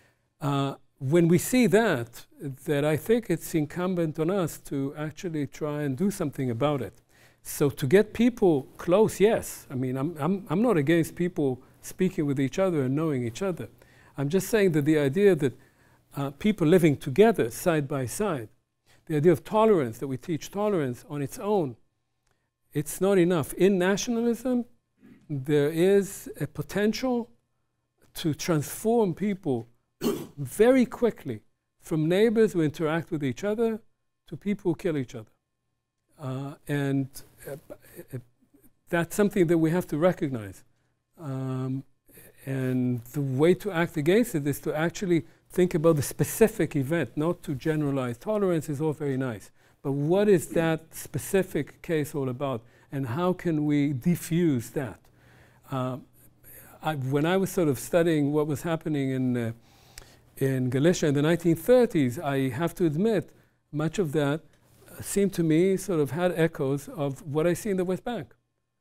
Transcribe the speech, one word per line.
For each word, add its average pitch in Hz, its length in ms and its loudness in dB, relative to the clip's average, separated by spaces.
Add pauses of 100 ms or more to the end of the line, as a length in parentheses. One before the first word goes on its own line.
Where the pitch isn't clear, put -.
(400)
Uh, 139 340 -2 (240)
when 165 300 4
we 175 100 6
see 247 280 2
that, 170 600 0 (140)
that 143 440 -2
I 156 120 2
think 226 320 0
it's - 260 -4
incumbent 170 640 -2
on 156 120 0
us 190 300 -2
to 139 360 -6
actually 151 500 -6
try 147 360 -6
and 135 140 -2
do 190 140 0
something 139 400 -4
about 139 300 0
it. - 140 -10 (480)
So - 280 0
to - 160 -4
get 196 260 4
people 196 540 2 (100)
close, 185 440 2
yes. - 500 2
I 139 40 -10
mean, 127 220 -2
I'm, 156 220 -4
I'm, 175 300 -2
I'm 180 140 0
not 233 140 2
against 156 380 2
people 151 480 -2 (240)
speaking 175 400 -2
with 135 140 0
each 135 180 -2
other 175 240 0
and 127 120 -2
knowing 147 300 -2
each 117 180 -8
other. 185 260 -6 (500)
I'm 139 100 -2
just 185 200 0
saying 196 240 4
that 147 120 2
the 156 140 4
idea 170 380 4
that, 139 180 0 (640)
uh, 139 140 -4
people 202 360 0
living 160 300 6
together, 147 540 4
side 156 360 -2
by 135 200 -4
side, 147 420 -4 (580)
the 156 100 -2
idea 160 160 6
of - 120 0
tolerance, 196 540 2
that 143 100 -6
we 131 80 -4
teach - 340 -8
tolerance 175 580 -2
on 143 140 -8
its - 160 -8
own, 190 380 -2 (960)
it's - 280 -6
not 190 180 4
enough. 170 360 2
In 190 240 4
nationalism, 233 840 0 (640)
there 147 420 0
is 190 600 0 (100)
a 147 60 -2
potential 220 840 -2 (840)
to 147 200 -2
transform 202 800 0
people 165 540 -4 (320)
<clears throat> - 360 -4
very 226 500 4
quickly 143 540 -4 (400)
from 160 280 -2
neighbors 220 460 4
who 170 80 2
interact 156 480 -2
with 147 120 -4
each 135 220 -4
other 220 360 -2 (460)
to 165 100 -14
people 196 360 -2
who - 20 0
kill 160 220 -2
each 127 180 -6
other. 110 160 -16 (880)
Uh, 139 360 -8 (120)
and, 139 420 0 (380)
uh, 143 100 -10 (580)
uh, 127 40 -10 (680)
that's 170 260 -2
something 202 320 2
that 170 120 2
we 160 120 2
have 175 160 0
to 151 120 -4
recognize. 131 640 -2 (560)
Um, 131 640 -6 (600)
and 127 560 -2 (120)
the 147 80 -4
way 143 340 2
to 185 180 -4
act 165 240 -2
against 180 380 2
it 147 120 -2
is 139 140 -2
to 151 140 -6
actually 170 500 0 (260)
think 180 240 2
about 165 220 4
the 139 60 0
specific - 760 0
event, 143 400 -2
not 160 280 -2
to 156 100 -6
generalize. 139 640 -2
Tolerance 190 500 -2
is 139 120 -6
all 156 120 -2
very 139 240 -4
nice, 123 340 -6 (320)
but 139 100 -4
what 170 360 2
is 180 200 4
that 165 460 -2
specific - 880 -4
case 151 320 -2
all 135 140 -2
about, 127 340 -4 (300)
and 135 140 -4
how 175 260 0
can 160 320 -2
we 147 280 2
diffuse 160 800 0
that? - 300 -8 (720)
Uh, 127 280 -4 (840)
I, 156 140 -2
when 139 280 0
I 180 120 2
was 190 140 0
sort 165 180 0
of 131 100 0
studying 160 540 2
what 151 140 2
was 147 160 -4
happening 156 480 -2
in, 127 260 0
uh, 117 160 -2 (840)
in 131 340 0
Galicia 160 360 2
in 139 80 2
the 143 80 2
nineteen 165 340 2
thirties, 170 640 2
I 139 320 0
have 165 260 -4
to 185 80 0
admit, 170 460 0 (420)
much 156 260 -2
of 156 140 0
that, 147 300 0
uh, - 600 -20
seemed 196 320 0
to 170 80 0
me 170 340 4
sort 175 240 -2
of 135 100 0
had 175 260 0
echoes 143 520 0
of 151 380 -6
what 156 200 0
I 175 80 2
see - 160 -6
in 190 60 0
the 185 80 -2
West 180 200 -4
Bank. 214 300 -8 (460)